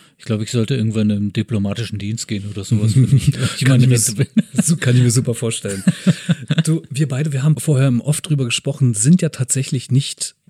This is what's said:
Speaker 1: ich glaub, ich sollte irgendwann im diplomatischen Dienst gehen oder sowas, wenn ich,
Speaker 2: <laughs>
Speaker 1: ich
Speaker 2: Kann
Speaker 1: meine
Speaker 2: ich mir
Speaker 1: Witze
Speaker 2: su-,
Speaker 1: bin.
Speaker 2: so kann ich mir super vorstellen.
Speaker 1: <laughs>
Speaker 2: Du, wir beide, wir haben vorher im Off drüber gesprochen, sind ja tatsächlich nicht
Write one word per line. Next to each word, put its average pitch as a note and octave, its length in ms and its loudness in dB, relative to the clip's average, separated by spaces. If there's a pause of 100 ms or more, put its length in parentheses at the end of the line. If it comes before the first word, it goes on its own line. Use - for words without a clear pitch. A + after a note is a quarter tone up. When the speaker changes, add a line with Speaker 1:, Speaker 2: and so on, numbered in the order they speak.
(160)
Speaker 1:
ich - 80 -20
glaub, G#2+ 160 -2
ich A2 120 -8
sollte B2 240 0
irgendwann A2 340 0
im G2+ 220 -2
diplomatischen G2+ 680 -4
Dienst G#2 300 -8
gehen G2+ 200 -6
oder G#2 140 -10
sowas, G#2+ 320 0
wenn C3 220 4
ich, - 120 2
Speaker 2:
<laughs> - 280 0
Speaker 1:
ich - 80 -2
Speaker 2:
Kann B2+ 40 2
Speaker 1:
meine B2+ 140 6
Speaker 2:
ich B2+ 60 4
mir B2 80 4
Speaker 1:
Witze A2+ 160 0
Speaker 2:
su-, G2+ 60 -10
Speaker 1:
bin. A#2+ 100 0 (340)
Speaker 2:
so E3 140 0
kann B2 180 2
ich B2 80 6
mir A#2+ 80 4
super A#2+ 240 0
vorstellen. G2+ 540 -6
Speaker 1:
<laughs> - 760 0
Speaker 2:
Du, D#3 240 0
wir C#3 200 -2
beide, C#3 240 -2
wir C3 100 -2
haben D3+ 140 4
vorher C#3 320 2
im A#2+ 120 2
Off - 200 -2
drüber C#3 240 -2
gesprochen, B2 500 0
sind F3 280 4
ja D#3+ 80 0
tatsächlich - 600 -4
nicht - 460 -2 (140)